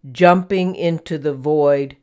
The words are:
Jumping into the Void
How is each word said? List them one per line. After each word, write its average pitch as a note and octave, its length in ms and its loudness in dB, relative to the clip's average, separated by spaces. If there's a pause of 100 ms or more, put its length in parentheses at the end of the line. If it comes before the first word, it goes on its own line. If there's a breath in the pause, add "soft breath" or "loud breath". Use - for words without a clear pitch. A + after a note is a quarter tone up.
(100)
Jumping F3+ 640 2
into E3 420 -4
the C#3+ 160 -4
Void C#3+ 680 0